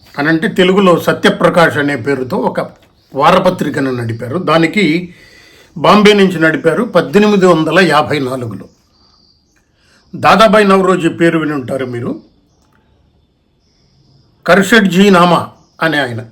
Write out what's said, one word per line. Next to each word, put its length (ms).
అని 100
అంటే 200
తెలుగులో 520
సత్యప్రకాష్ 760
అనే 200
పేరుతో 400
ఒక 240
వారపత్రికను 760
నడిపారు. 480
దానికి 760
బాంబే 340
నుంచి 280
నడిపారు 440
పద్దెనిమిది 600
వందల 320
యాభై 400
నాలుగులో. 500
దాదాబాయి 480
నవరోజీ 440
పేరు 300
విని 140
ఉంటారు 340
మీరు. 360
కర్షడ్జీ 640
నామా 380
అనే 180
ఆయన, 320